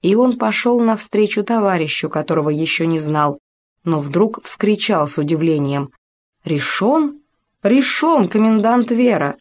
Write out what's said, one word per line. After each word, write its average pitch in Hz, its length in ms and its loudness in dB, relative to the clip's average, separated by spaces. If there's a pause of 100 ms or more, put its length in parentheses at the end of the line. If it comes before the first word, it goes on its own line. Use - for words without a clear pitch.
И 185 120 2
он 240 240 2
пошел 240 420 0
навстречу 214 600 0
товарищу, 185 680 -2
которого 151 400 -2
еще 160 340 -2
не 165 140 0
знал, 151 400 -2 (460)
но 160 160 0
вдруг 175 440 -2
вскричал 202 640 0
с - 80 -8
удивлением: 147 760 -2 (540)
«Решен? 277 720 0 (460)
Ришон, 262 640 2
комендант 220 640 2
Вера!» 208 480 2